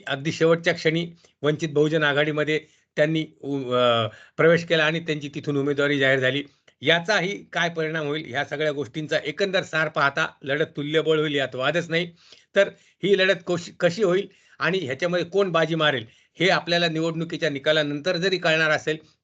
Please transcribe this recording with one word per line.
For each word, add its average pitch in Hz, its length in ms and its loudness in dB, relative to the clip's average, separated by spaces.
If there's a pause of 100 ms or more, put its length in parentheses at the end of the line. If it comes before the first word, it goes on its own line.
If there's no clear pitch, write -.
अगदी 139 240 -4
शेवटच्या 165 420 2
क्षणी 170 380 -2 (300)
वंचित 151 320 0
बहुजन 151 300 2
आघाडीमध्ये 151 640 0 (300)
त्यांनी 156 300 2 (160)
उ-, 135 300 -4
अ, 120 360 4 (300)
प्रवेश 165 280 4
केला 160 200 2
आणि 160 140 0
त्यांची 151 360 -6
तिथून 143 220 -4
उमेदवारी 143 420 0
जाहीर 135 200 4
झाली. 131 240 0 (380)
याचाही 170 640 0
काय 170 240 -2
परिणाम 160 380 -4
होईल, 151 180 -4
ह्या 139 200 -6
सगळ्या 147 260 -2
गोष्टींचा 147 460 -4
एकंदर 185 460 -2
सार 160 240 -2
पाहता 156 400 0 (160)
लढत 147 220 -2 (120)
तुल्यबळ 151 420 0
होईल 151 160 -2
यात 131 200 -2
वादच 151 340 -2
नाही. 170 240 -4 (420)
तर 196 140 4 (340)
ही 190 140 4
लढत 185 300 2
कशी, 175 320 -4
कशी 180 240 0
होईल 190 240 2 (320)
आणि 165 180 0
ह्याच्यामध्ये 170 480 -2
कोण 185 260 0
बाजी 165 240 2
मारेल 143 300 0 (280)
हे 175 160 0
आपल्याला 170 380 2
निवडणुकीच्या 160 600 -4
निकालानंतर 147 680 0
जरी 185 200 0
कळणार 160 340 2
असेल, 156 260 -2 (260)